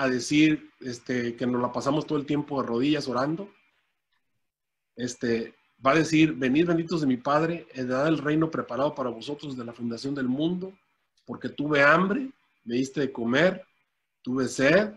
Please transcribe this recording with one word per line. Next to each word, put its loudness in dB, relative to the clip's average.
a 2
decir, 2
este, -4
que -2
nos 0
la -2
pasamos 0
todo -2
el -4
tiempo -2
de -2
rodillas 0
orando. -2
Este, -4
va 4
a 4
decir, 4
"Venid 2
benditos 0
de 0
mi 2
Padre, 0
heredad -2
el 2
reino 0
preparado -4
para -4
vosotros -10
de -10
la -10
fundación -6
del -4
mundo, -2
porque -10
tuve 0
hambre, 4
me -6
diste -2
de -2
comer, 0
tuve -2
sed, 4